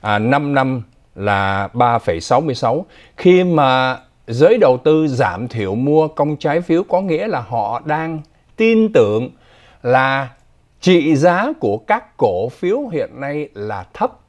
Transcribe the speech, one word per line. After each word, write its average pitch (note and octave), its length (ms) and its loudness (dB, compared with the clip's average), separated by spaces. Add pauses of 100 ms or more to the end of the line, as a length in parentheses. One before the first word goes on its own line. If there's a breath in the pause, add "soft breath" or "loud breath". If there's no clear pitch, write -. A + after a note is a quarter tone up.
À, G#2 180 -2
năm C#3+ 360 0
năm C3 280 0 (320)
là G2 580 -2
ba A#2+ 260 0
phẩy E2+ 220 -4
sáu B2 200 0
mươi D3+ 140 -4
sáu. C3 320 -4 (300 soft breath)
Khi F#3 280 4
mà C3 540 2 (280)
giới D3+ 320 4
đầu C#3 260 4
tư D#3 240 2
giảm A#2 400 -2
thiểu G2+ 260 -4
mua D3 340 2
công D3+ 280 -2
trái D#3 240 -2
phiếu E3+ 220 0
có F3 180 -2
nghĩa F#3+ 280 -4
là D3+ 120 -4
họ A2+ 440 -6
đang D#3+ 360 -6 (360)
tin A3 360 2
tưởng A2+ 380 2 (520 soft breath)
là C3 460 0 (520)
trị D#3+ 360 4
giá F3+ 440 2
của G#2 180 -2
các - 380 -4
cổ G2+ 320 -2
phiếu A3+ 440 -4
hiện C3 280 -8
nay C#3+ 340 -8
là G2+ 300 -10 (100)
thấp. - 180 -4 (160)